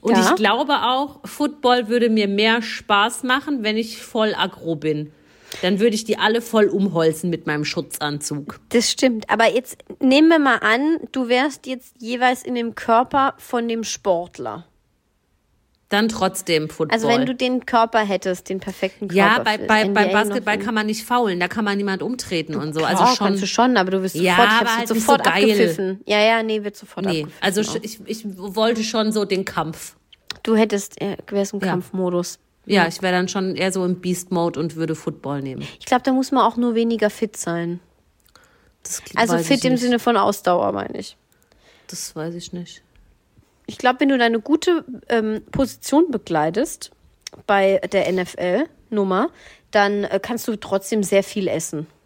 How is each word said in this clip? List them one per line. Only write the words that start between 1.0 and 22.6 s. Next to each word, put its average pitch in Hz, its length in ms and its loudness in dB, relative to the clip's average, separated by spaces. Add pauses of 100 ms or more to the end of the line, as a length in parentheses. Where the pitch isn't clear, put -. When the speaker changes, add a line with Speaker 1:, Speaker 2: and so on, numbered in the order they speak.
Speaker 1:
Football 247 640 0
würde 233 200 2
mir 214 200 2
mehr 220 340 2
Spaß 214 640 -2
machen, 269 400 -2
wenn 214 120 -2
ich 226 240 -6
voll 214 340 -2
aggro 165 420 -4
bin. 151 340 -4 (520)
Dann 185 180 0
würde 220 140 4
ich 220 100 -4
die - 140 -2
alle 220 240 0
voll 214 240 2
umholzen 170 640 0
mit 160 160 -6
meinem 147 180 -2
Schutzanzug. 147 1040 -8
Speaker 2:
Das 233 220 2
stimmt. 233 400 0
Aber 220 220 4
jetzt 247 260 -4 (200)
nehmen 285 300 6
wir 330 100 6
mal 269 200 4
an, 269 400 2 (120)
du 254 180 -4
wärst 262 380 0
jetzt 254 320 -10
jeweils 247 440 0
in 254 120 -6
dem 233 200 -4
Körper 262 640 2
von 233 280 -4
dem 226 160 -2
Sportler. 175 840 -4 (1200)
Speaker 1:
Dann 214 220 2
trotzdem 170 580 -2
Football. 156 260 -2
Speaker 2:
Also 226 140 0
wenn 247 160 2
du 254 100 -4
den 254 300 -2
Körper 226 360 2
hättest, 190 500 -2
den 190 100 -4
perfekten 190 480 -6
Körper 170 60 -6 (240)
Speaker 1:
Ja, - 40 -
bei, 214 160 0
Speaker 2:
für - 60 -8
Speaker 1:
bei, 214 160 4
Speaker 2:
N 202 140 0
B 214 60 4
A - 20 6
Speaker 1:
beim 190 100 2
Speaker 2:
noch 208 100 4
Speaker 1:
Basketball 208 320 -2
Speaker 2:
ein 196 60 -4
Speaker 1:
kann 226 140 -4
man 214 100 0
nicht 214 180 -4
faulen, 220 380 0
da 175 80 0
kann 220 160 -4
man 202 140 0
niemand 190 240 -2
umtreten 165 540 -6
und 151 180 -6